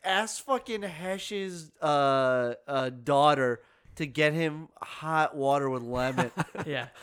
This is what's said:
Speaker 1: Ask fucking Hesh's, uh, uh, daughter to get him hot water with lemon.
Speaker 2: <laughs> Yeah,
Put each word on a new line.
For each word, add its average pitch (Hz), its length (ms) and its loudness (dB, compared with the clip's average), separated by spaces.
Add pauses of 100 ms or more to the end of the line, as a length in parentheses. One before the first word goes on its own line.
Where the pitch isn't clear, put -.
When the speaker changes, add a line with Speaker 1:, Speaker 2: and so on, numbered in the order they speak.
Speaker 1:
Ask 190 400 0
fucking 240 380 -2
Hesh's, 185 880 -6 (120)
uh, 135 720 2 (120)
uh, 131 240 -2
daughter 135 680 4 (360)
to 160 100 -4
get 151 260 2
him 160 360 -4 (120)
hot 156 560 -2
water 139 320 2
with 127 140 -4
lemon. 123 540 -2
Speaker 2:
<laughs> 170 300 -6
Yeah, 127 220 -6 (140)